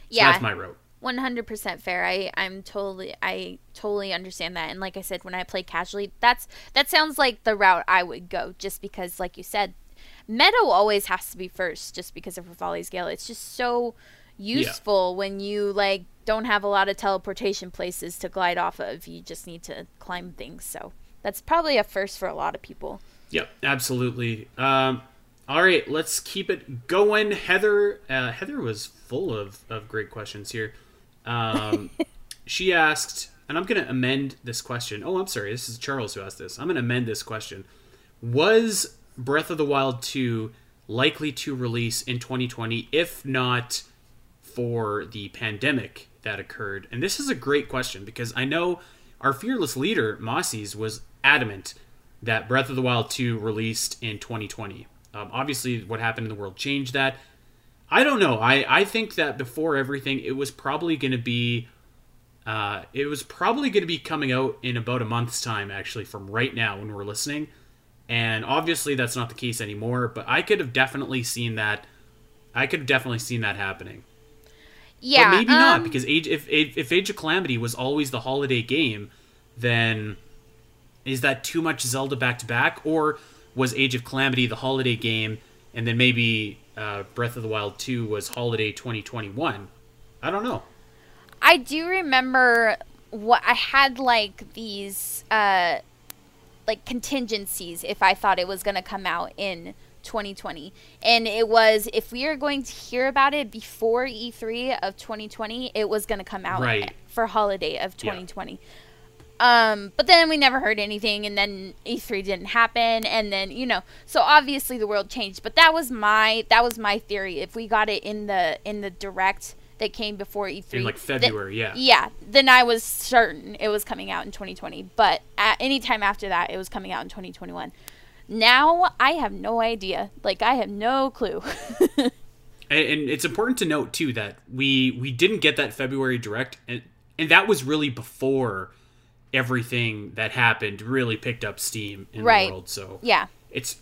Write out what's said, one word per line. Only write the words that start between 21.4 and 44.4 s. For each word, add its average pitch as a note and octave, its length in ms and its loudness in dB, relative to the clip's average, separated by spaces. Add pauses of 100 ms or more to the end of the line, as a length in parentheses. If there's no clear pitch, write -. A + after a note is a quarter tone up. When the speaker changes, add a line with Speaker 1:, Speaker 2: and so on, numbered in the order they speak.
Speaker 1:
probably D#4+ 380 2
a G#3 60 6
first - 340 -6
for F#3 100 -4
a D#3 60 -6
lot D#3 200 -4
of - 60 -16
people. - 400 -12 (300)
Speaker 2:
Yep, - 180 -2 (140)
absolutely. B2 840 -2 (100)
Um, C3 420 2 (480)
all D3 140 2
right, F3+ 280 4
let's D#3 300 -2
keep F#3+ 300 -4
it C3+ 380 -8
going. G#3 440 4
Heather, G3+ 680 2 (100)
uh, B2+ 220 0
Heather B3+ 280 -8
was A2+ 260 -4
full D#3 480 -6
of, G2+ 260 -8 (100)
of A2 180 -10
great G#2+ 220 -6
questions G#2 420 -12
here. A2 220 -8 (520)
Um, A2 640 -2 (280)
Speaker 1:
<laughs> - 280 -20
Speaker 2:
she F#3 260 0
asked, D#3 580 0 (180)
and C#3+ 100 -4
I'm F#3 60 -2
gonna G3 240 0
amend C3 540 -2
this A#2+ 200 -8
question. A#2+ 420 -8
Oh, F#3 140 -2
I'm F#3+ 100 -4
sorry. G#2 240 -6
This A#2+ 160 -8
is A#2 100 -14
Charles B2+ 360 -6
who G2 80 -10
asked G2 160 -14
this. F2+ 200 -12
I'm C3+ 80 -8
gonna E3+ 140 0
amend A#2+ 260 0
this A2 160 -4
question. G#2+ 420 -10 (580)
Was G3 720 4 (200)
Breath C#3+ 340 0
of E3 80 -2
the D#3 60 2
Wild C3+ 380 2
two A#2 480 -2 (380)
likely D3 440 0
to C#3 220 -8
release A#2+ 480 -2
in B2 160 -4
twenty B2+ 300 -4
twenty, A#2 420 -6
if D#3+ 340 -2
not B2 580 -2 (600)